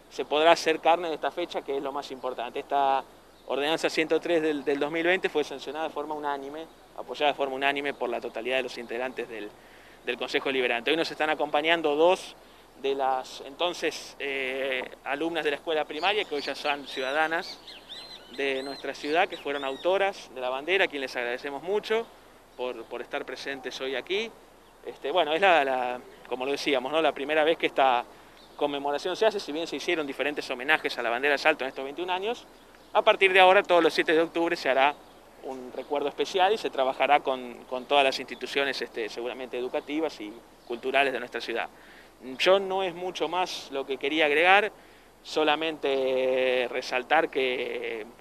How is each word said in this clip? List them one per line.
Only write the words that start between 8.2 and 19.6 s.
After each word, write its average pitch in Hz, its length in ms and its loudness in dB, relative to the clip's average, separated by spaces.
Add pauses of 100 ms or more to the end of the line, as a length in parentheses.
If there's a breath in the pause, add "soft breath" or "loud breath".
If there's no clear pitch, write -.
totalidad 120 360 -4
de 131 60 0
los 127 140 -10
integrantes 120 500 -6
del, 107 220 -12 (560 loud breath)
del 120 120 -2
Consejo 135 320 -2
Deliberante. 123 420 0
Hoy 160 60 2
nos 160 120 -2
están 156 220 -2
acompañando 151 640 2
dos 175 400 4 (460 loud breath)
de 139 140 0
las 131 520 -2
entonces, 160 720 -4
eh, 135 680 -4 (160)
alumnas 151 400 -2
de 151 60 0
la 143 80 0
escuela 156 280 -2
primaria, 185 380 -2
que 151 120 -6
hoy 139 60 -2
ya 139 120 -6
son 143 340 -4
ciudadanas 156 720 -2 (760)
de 135 260 -2
nuestra 135 320 -8
ciudad, 160 320 0
que 170 100 -10
fueron 139 260 -4